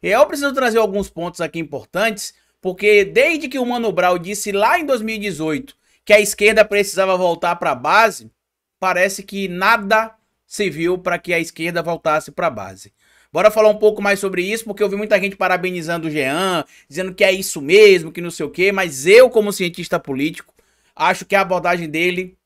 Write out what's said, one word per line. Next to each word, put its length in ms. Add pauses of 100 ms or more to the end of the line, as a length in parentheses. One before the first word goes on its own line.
E 80
eu 160
preciso 280
trazer 240
alguns 320
pontos 320
aqui 180
importantes, 760 (280)
porque 420
desde 460
que 100
o 60
Mano 260
Brown 260
disse 360
lá 260
em 60
dois 160
mil 140
e 40
dezoito 560 (320)
que 60
a 60
esquerda 440
precisava 540
voltar 380
pra 180
base, 560 (500)
parece 440
que 240
nada 680 (320)
se 240
viu 300
pra 180
que 160
a 60
esquerda 420
voltasse 500
pra 160
base. 460 (400)
Bora 160
falar 200
um 80
pouco 260
mais 160
sobre 240
isso, 220
porque 180
eu 40
vi 80
muita 240
gente 160
parabenizando 720
o 40
Jean, 520 (240)
dizendo 240
que 120
é 80
isso 280
mesmo, 520
que 100
não 80
sei 160
o 60
quê, 200
mas 360
eu, 240
como 200
cientista 480
político, 540 (420)
acho 300
que 100
a 60
abordagem 480
dele 560